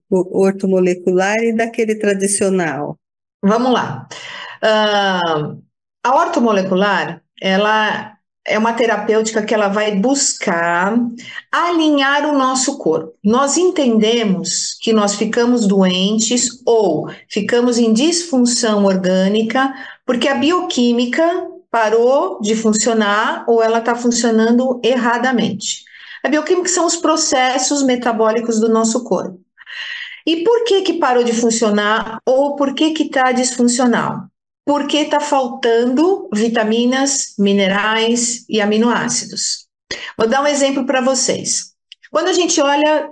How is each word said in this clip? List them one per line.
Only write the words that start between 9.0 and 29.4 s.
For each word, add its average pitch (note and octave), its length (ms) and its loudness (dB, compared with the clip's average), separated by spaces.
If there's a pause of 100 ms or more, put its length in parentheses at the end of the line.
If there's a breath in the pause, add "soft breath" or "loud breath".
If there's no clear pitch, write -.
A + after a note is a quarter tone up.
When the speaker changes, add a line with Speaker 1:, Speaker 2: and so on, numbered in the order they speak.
Speaker 2:
que G#3+ 100 -6
ela G#3+ 140 2
vai G#3 300 -2
buscar F#3+ 1000 0 (540 loud breath)
alinhar D4 840 0
o C#4 60 2
nosso C4 400 0
corpo. - 340 -2 (120)
Nós C4 320 2
entendemos A3+ 1200 0
que A3+ 120 0
nós G#3 240 2
ficamos A#3 500 0
doentes G3 960 0
ou F#3+ 460 0 (180 loud breath)
ficamos A#3+ 480 0
em A#3 160 2
disfunção A#3+ 920 0
orgânica G3 880 0 (320 loud breath)
porque B3 220 0
a B3+ 80 0
bioquímica B3 880 0 (440)
parou A#3 720 2
de G#3+ 140 0
funcionar A3 960 0
ou A#3 120 4
ela A3+ 200 2
tá A#3 160 -2
funcionando A#3 880 2
erradamente. A#3 960 -2 (400 loud breath)
A C4+ 60 -2
bioquímica D4+ 400 0
são E4+ 180 0
os E4 80 0
processos C#4+ 880 0
metabólicos A3+ 800 0
do A3+ 80 2
nosso A3+ 340 0
corpo. - 380 -4 (840 loud breath)